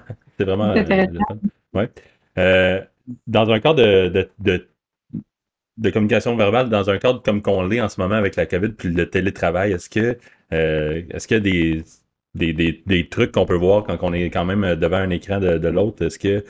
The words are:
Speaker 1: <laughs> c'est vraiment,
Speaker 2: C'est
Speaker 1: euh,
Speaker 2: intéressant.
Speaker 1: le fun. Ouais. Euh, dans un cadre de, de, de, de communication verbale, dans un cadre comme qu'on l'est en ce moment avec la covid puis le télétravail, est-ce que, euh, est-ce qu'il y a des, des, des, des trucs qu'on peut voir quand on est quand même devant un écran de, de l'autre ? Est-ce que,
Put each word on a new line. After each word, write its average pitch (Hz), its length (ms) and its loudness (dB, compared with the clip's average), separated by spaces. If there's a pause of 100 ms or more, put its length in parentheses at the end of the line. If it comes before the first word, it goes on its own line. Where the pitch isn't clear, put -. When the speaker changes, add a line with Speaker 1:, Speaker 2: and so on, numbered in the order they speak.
(160)
Speaker 1:
<laughs> - 220 -18
c'est 101 60 0
vraiment, 101 280 0
Speaker 2:
C'est 226 60 2
Speaker 1:
euh, 208 40 2
Speaker 2:
intéressant. 190 300 2
Speaker 1:
le 85 60 -8 (100)
fun. 107 100 -10 (360)
Ouais. 98 160 -2 (480)
Euh, 92 420 4 (460)
dans 107 240 2
un 110 100 2
cadre 151 220 4
de, 95 260 6
de, 90 300 0
de, 92 300 -2 (1080)
de 110 140 0
communication 110 440 0
verbale, 113 360 2
dans 101 180 0
un 98 80 2
cadre 127 260 0
comme 104 200 -2
qu'on 98 240 0
l'est 113 140 -2
en 104 100 -2
ce - 100 -10
moment 95 140 0
avec 101 220 -2
la 85 100 0
covid 92 240 -2
puis 101 180 -8
le 85 220 0
télétravail, 92 640 0
est-ce - 180 -6
que, 117 260 -2 (380)
euh, 78 560 -2
est-ce - 180 -10
qu'il 113 80 2
y 110 40 2
a - 0 -
des, 82 440 0 (500)
des, 85 200 -2
des, 82 320 -2
des 90 220 0
trucs 117 240 -2
qu'on 95 120 2
peut 90 120 0
voir 95 280 2
quand 87 160 -6
on 90 140 -2
est 87 160 -2
quand 87 160 -2
même 92 300 -2
devant 85 200 0
un 95 140 -2
écran 95 300 -4
de, 87 180 0
de 82 100 -2
l'autre ? 90 380 -2
Est-ce - 120 -6
que, 101 320 -2